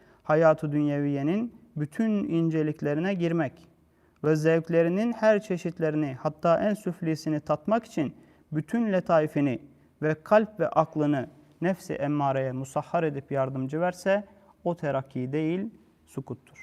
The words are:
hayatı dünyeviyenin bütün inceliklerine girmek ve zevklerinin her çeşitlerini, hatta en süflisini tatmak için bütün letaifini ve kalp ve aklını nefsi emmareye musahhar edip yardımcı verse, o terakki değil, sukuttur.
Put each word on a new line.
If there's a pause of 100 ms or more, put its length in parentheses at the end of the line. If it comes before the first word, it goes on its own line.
(220)
hayatı
dünyeviyenin (220)
bütün
inceliklerine
girmek (560)
ve
zevklerinin
her
çeşitlerini,
hatta
en
süflisini
tatmak
için (360)
bütün
letaifini (400)
ve
kalp
ve
aklını (320)
nefsi
emmareye
musahhar
edip
yardımcı
verse, (400)
o
terakki
değil, (360)
sukuttur.